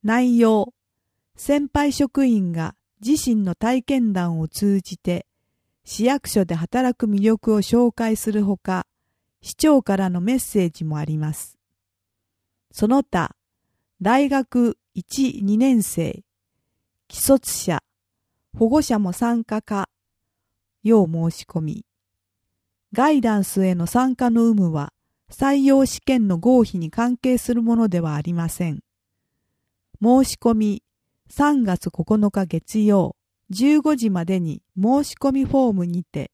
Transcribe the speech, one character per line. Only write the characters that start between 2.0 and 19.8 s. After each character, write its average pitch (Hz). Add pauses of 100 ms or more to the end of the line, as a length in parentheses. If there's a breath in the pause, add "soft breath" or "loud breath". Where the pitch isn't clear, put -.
員 202
が 165 (280)
自 254
身 233
の 180
体 247
験 240
談 175
を 160
通 202
じ -
て、 - (580)
市 -
役 269
所 196
で 170
働 240
く -
魅 202
力 220
を 208
紹 233
介 220
す -
る 208
ほ 196
か、 185 (540)
市 -
長 294
か 196
ら 190
の 180
メ 220
ッ 262
セ 190
ー 165
ジ -
も 151
あ 151
り 151
ま 156
す。 - (1160)
そ 214
の 269
他、 - (680)
大 262
学 247 (160)
一、 -
二 202
年 247
生、 - (840)
既 -
卒 -
者、 - (760)
保 226
護 302
者 226
も 185
参 233
加 214
か、 196 (920)